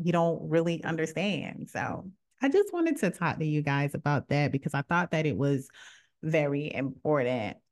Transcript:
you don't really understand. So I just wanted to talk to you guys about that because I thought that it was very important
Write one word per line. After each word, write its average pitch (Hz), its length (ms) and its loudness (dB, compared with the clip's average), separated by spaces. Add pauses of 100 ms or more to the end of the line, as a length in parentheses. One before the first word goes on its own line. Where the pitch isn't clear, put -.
you 170 100 2
don't 165 360 2
really 165 340 2
understand. 160 880 -4
So - 400 -6 (320)
I 277 60 2
just 403 240 4
wanted 330 260 0
to 185 120 0
talk 165 280 -2
to 160 60 -2
you 151 180 2
guys 143 320 0
about 143 340 0
that 143 220 2
because 139 240 -2
I 139 80 0
thought 175 300 0
that 156 140 0
it 139 100 0
was 139 320 0 (540)
very 147 500 0
important 127 840 -2 (140)